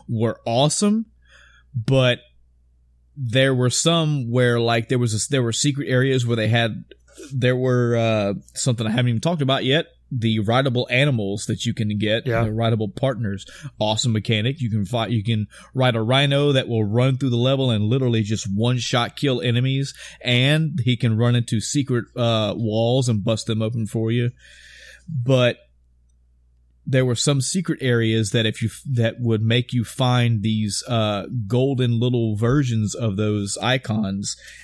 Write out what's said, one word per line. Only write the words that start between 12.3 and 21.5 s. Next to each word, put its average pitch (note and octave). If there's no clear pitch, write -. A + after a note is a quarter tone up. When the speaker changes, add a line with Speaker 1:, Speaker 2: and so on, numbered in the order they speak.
Speaker 1:
the G#2+
rideable A2+
partners. G#2+
Awesome A2
mechanic. A2
You A#2
can G#2
fight, A2+
you A2
can G#2+
ride B2+
a A2
rhino C#3
that C3
will A2
run B2
through C3+
the A#2+
level C3
and G#2+
literally A#2+
just G#2
one A#2+
shot A#2
kill C3
enemies, C3
and C#3+
he B2+
can A2+
run A#2+
into A#2